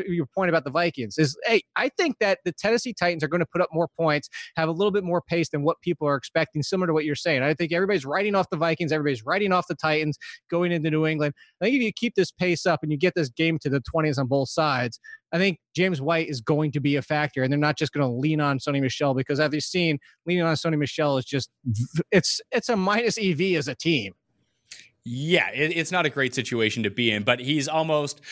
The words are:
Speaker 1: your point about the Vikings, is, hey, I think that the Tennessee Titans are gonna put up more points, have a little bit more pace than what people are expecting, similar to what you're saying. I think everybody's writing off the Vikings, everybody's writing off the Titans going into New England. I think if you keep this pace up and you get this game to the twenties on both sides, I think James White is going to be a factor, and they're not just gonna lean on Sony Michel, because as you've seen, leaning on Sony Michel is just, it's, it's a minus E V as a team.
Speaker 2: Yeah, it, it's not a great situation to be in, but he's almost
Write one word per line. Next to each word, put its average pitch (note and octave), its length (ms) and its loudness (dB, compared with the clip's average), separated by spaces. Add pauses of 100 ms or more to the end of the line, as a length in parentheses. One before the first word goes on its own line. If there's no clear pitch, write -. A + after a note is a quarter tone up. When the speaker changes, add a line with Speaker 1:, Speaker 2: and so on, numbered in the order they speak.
Speaker 1:
your E3+ 220 -2
point F#3+ 220 0
about D#3+ 160 2
the C#3+ 40 -6
Vikings, C#3 480 -2
is, D3+ 180 2 (100)
hey, A3+ 180 2 (120)
I C4 220 0
think E4 220 0
that G3 260 2
the F3+ 60 -2
Tennessee A3+ 420 -2
Titans F3 300 0
are D3+ 40 0
gonna E3 240 0
put E3+ 120 -2
up - 100 0
more E3 140 0 (120)
points, D3+ 300 0 (280)
have D#3+ 120 2
a - 20 -2
little G3 200 0
bit F#3+ 120 0
more F3 160 0
pace E3 300 -2
than C#3+ 140 -2
what - 180 0
people D#3 260 -2
are C#3+ 80 2
expecting, D3+ 460 -2
similar F#3 240 -2
to E3 80 0
what D#3 120 2
you're D3 100 -2
saying. C#3+ 260 0
I D3 140 2
think E3 180 -2
everybody's F#3 320 0
writing G3 300 -2
off F#3 160 0
the E3 60 -4
Vikings, D#3+ 340 0
everybody's C#3+ 340 0
writing F#3+ 260 2
off F3+ 160 2
the F3 60 -6
Titans D#3 460 0 (280)
going F3 240 0
into D#3+ 200 0
New D#3 160 2
England. D3+ 260 0 (260)
I F3 60 -2
think C4 120 2
if B3+ 40 2
you G#3+ 100 0
keep - 220 -4
this F3+ 180 2
pace F3+ 360 -2
up D#3+ 160 2
and D3+ 80 -2
you C#3+ 80 -2
get F3+ 160 2
this D3 140 0
game D#3+ 340 0
to C#3+ 60 -2
the C#3 100 2
twenties D3+ 400 0
on C3 80 0
both C3+ 220 0
sides, B2+ 500 0 (320)
I E3+ 80 0
think F#3+ 180 2 (180)
James E3+ 280 0
White E3 260 0
is C3+ 100 -6
going D3+ 340 0
to D3 60 -2
be C#3+ 180 2
a C3 40 0
factor, D3 400 -2
and C3 100 0
they're D3 80 2
not D3 200 0
just D3 140 -2
gonna C3+ 200 0
lean D3+ 260 0
on C#3+ 200 0
Sony C#3+ 200 -2
Michel, C3+ 360 0
because C3+ 240 -2
as D3+ 160 2
you've D3 80 -4
seen, E3 340 0 (300)
leaning F3 160 2
on E3 100 2
Sony D#3 240 0
Michel D3 400 0
is B2+ 80 -2
just, C#3 240 -4 (600)
it's, - 280 2 (120)
it's B3+ 180 -2
a A#3 60 2
minus G#3 420 0
E G3 160 0
V F3+ 220 0
as C#3 120 -2
a C3+ 60 -6
team. B2 400 0 (880)
Speaker 2:
Yeah, C3 460 0
it, D3 260 0
it's E3 160 -2
not F3 140 0
a D3 60 0
great C3 240 -2
situation A2+ 480 0
to G2+ 80 0
be A#2+ 180 0
in, G#2 140 0
but B2 160 2
he's C#3 280 -2
almost D#3 540 0 (100)